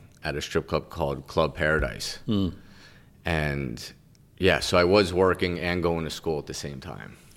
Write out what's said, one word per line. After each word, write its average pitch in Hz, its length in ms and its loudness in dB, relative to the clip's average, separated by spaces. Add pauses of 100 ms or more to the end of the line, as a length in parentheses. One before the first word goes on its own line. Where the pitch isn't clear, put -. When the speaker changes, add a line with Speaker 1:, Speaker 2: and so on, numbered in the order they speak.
(240)
Speaker 1:
at 76 100 -4
a 73 80 -4
strip - 240 -2
club - 240 -2
called 71 380 -4
Club 78 260 2
Paradise. 76 720 0
Speaker 2:
Hmm. 101 220 0 (760)
Speaker 1:
And, 71 560 -2 (580)
yeah, 87 200 4
so - 180 0
I 87 80 6
was 92 300 4
working 90 460 2
and 87 220 -2
going 82 220 0
to 76 60 -6
school 78 280 -4
at 71 80 -10
the - 80 -10
same 71 260 -10
time. 52 360 -14 (200)